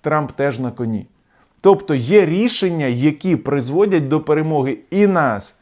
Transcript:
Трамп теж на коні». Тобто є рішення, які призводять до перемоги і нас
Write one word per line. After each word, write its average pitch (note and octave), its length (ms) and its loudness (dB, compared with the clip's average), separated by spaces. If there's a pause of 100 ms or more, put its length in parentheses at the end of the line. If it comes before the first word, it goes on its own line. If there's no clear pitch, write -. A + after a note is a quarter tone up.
Трамп D3+ 300 -2
теж C3+ 280 -4
на B2+ 120 -4
коні». A2+ 360 -6 (540)
Тобто G3 340 2
є D#3+ 300 4
рішення, F3 600 0
які D3+ 500 0
призводять C#3+ 720 0
до D3+ 140 0
перемоги D3+ 560 0 (140)
і G3+ 160 4
нас C#3 540 0